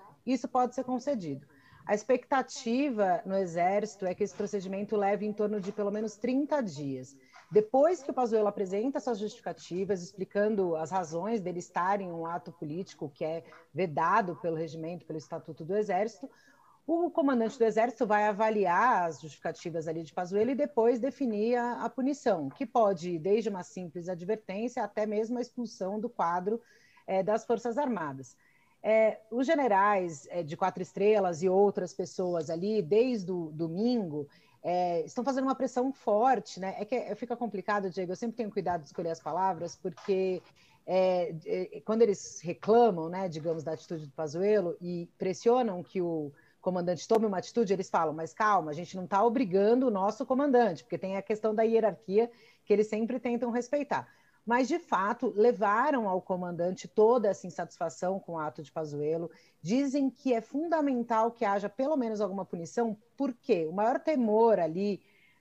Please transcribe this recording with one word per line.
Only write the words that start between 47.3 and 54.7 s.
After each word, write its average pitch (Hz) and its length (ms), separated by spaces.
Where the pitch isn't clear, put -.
atitude, 202 340
eles 185 180
falam, 160 240
"Mas 165 180
calma, 196 380
a 143 40
gente 175 220
não 185 80
tá 202 200
obrigando 226 640
o - 20
nosso 202 340
comandante", 247 600
porque - 140
tem 190 180
a 190 60
questão 214 300
da 220 120
hierarquia 220 640
que - 80
eles 208 140
sempre 226 320
tentam 240 320
respeitar. 240 580
Mas, 240 220
de 320 120